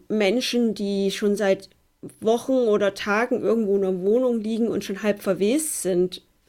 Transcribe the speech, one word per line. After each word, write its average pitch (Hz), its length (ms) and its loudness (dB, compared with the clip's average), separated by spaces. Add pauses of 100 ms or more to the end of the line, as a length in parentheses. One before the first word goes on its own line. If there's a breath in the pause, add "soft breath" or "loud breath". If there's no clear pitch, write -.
Menschen, 220 680 0
die 196 360 -2
schon 208 240 0
seit 190 340 0 (520)
Wochen 233 320 0
oder 208 400 2
Tagen 214 480 -2
irgendwo 208 360 2
in 196 80 0
einer 185 160 -2
Wohnung 233 400 2
liegen 220 260 -2
und 190 160 -2
schon 196 200 -8
halb 208 180 0
verwest 208 640 0
sind, 180 400 0 (260)